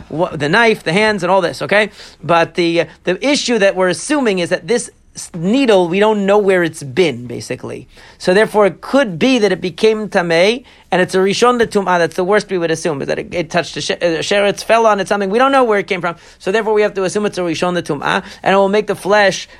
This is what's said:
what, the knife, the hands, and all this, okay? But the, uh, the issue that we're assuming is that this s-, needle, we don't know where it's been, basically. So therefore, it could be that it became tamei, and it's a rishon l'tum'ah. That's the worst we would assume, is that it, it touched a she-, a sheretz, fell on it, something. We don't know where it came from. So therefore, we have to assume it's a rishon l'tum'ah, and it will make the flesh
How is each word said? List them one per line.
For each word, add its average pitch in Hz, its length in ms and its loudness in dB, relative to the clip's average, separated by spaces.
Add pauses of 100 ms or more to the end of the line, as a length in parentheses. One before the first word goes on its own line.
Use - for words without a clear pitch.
what, 165 300 -4
the 147 100 -2
knife, 220 360 2
the 160 80 -2
hands, 208 320 0
and 175 80 0
all 190 80 4
this, - 220 -4
okay? 202 280 0 (320)
But 165 320 2
the, 170 280 0
uh, 151 40 -6 (160)
the - 240 -2
issue 233 320 0
that 196 160 2
we're 185 140 0
assuming 226 500 -2
is 170 120 -4
that 175 180 -4
this 233 220 -2 (260)
s-, - 180 -16
needle, 196 540 2
we 175 100 -2
don't 208 260 2
know 196 140 4
where 190 240 2
it's 160 220 -6
been, 131 420 -2
basically. 120 640 -12 (300)
So - 140 0
therefore, 208 340 4
it 165 140 -4
could 233 380 -2
be 254 220 2
that 208 100 2
it 185 100 -4
became 214 480 -2
tamei, 180 560 0 (260)
and 180 120 2
it's 180 120 -2
a 185 40 2
rishon 220 400 2
l'tum'ah. 190 400 0
That's 170 180 0
the 185 80 -2
worst 202 260 0
we 196 80 -2
would 165 120 -2
assume, 160 320 -4
is 147 60 -4
that 151 100 -4
it, 151 160 -10
it 165 160 -6
touched - 260 -4
a 151 40 -6
she-, - 140 -6
a 170 260 -2
sheretz, 202 420 0
fell 226 240 2
on 208 140 4
it, 180 80 -4
something. 202 220 -2
We 214 80 0
don't 269 140 4
know 269 120 4
where 214 140 2
it 190 80 -4
came 185 140 -4
from. 170 160 -4 (220)
So - 140 -4
therefore, 220 220 0
we 214 80 4
have 208 120 0
to 196 100 -2
assume 208 220 -2
it's 196 120 -4
a 180 40 -2
rishon 175 320 -2
l'tum'ah, 165 500 -2 (180)
and 185 120 2
it - 20 4
will 196 120 4
make 208 180 0
the 196 80 -2
flesh 202 540 2 (120)